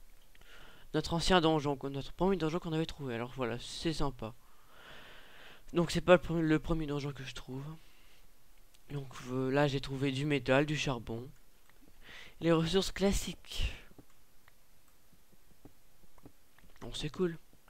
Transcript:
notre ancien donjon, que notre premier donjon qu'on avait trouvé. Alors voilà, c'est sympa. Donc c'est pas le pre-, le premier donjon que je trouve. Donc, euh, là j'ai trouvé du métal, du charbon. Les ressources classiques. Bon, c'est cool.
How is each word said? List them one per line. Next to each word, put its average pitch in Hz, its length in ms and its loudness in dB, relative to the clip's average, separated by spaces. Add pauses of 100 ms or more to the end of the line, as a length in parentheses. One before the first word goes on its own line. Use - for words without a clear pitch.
(920)
notre 156 220 0
ancien 175 260 6
donjon, 151 360 4
que 131 100 -8
notre 139 260 -6
premier 190 240 4
donjon 160 220 0
qu'on 175 140 -4
avait 160 120 2
trouvé. 135 300 -6
Alors 120 220 -4
voilà, 120 220 0
c'est - 340 -4
sympa. 131 420 -2 (1400)
Donc 165 180 2
c'est 170 100 2
pas 175 140 10
le 175 40 12
pre-, 170 220 0
le 156 180 6
premier 160 280 0
donjon 143 260 -2
que 131 120 -10
je 131 100 -10
trouve. 131 300 -8 (1300)
Donc, 139 240 -6 (160)
euh, 131 200 2
là 143 180 6
j'ai 135 120 2
trouvé 135 320 0
du 135 140 0
métal, 139 400 6
du 151 100 2
charbon. 123 540 -2 (1120)
Les 165 120 6
ressources 165 400 4
classiques. - 800 2 (3000)
Bon, 117 100 -8
c'est 151 160 -4
cool. 170 300 0 (320)